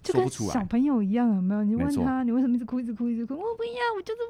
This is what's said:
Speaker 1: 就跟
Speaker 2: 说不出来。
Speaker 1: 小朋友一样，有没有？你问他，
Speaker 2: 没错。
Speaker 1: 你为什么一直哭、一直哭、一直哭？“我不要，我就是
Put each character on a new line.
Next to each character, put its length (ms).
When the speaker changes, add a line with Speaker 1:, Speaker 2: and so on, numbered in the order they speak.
Speaker 1:
就 120
跟 80
Speaker 2:
说 60
不 40
出 140
来。 80
Speaker 1:
小 120
朋 160
友 200
一 80
样， 240
有 80
没 120
有？ 100
你 100
问 120
他， 40
Speaker 2:
没 20
错。 320
Speaker 1:
你 60
为 100
什 60
么 80
一 40
直 60
哭、 140
一 60
直 100
哭、 140
一 80
直 100
哭 80
？“我 220
不 80
要， 320
我 60
就 120
是 160